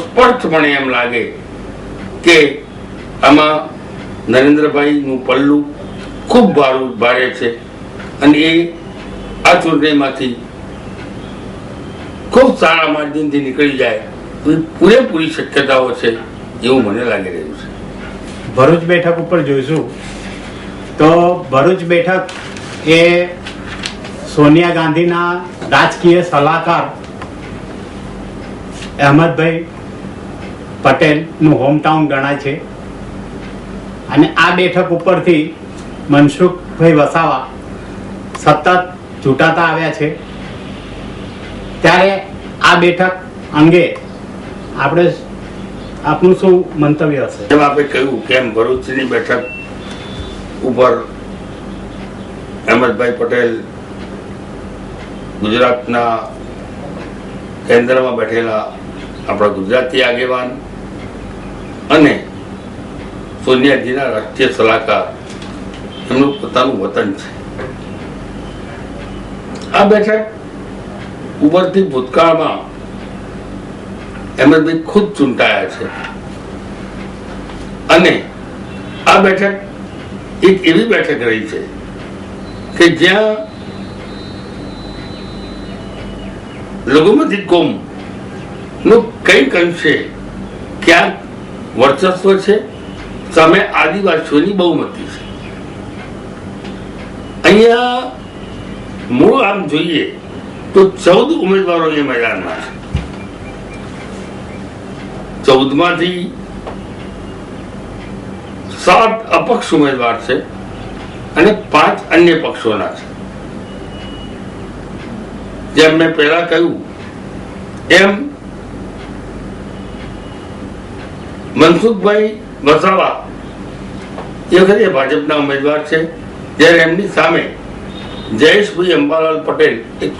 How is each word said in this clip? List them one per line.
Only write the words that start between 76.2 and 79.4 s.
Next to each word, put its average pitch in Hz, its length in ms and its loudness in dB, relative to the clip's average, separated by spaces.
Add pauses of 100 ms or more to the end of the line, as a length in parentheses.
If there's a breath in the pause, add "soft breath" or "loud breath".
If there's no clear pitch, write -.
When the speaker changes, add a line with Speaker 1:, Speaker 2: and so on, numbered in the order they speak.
Speaker 1:
અને 170 200 6 (960)
આ 147 140 8
બેઠક 196 300 2 (920)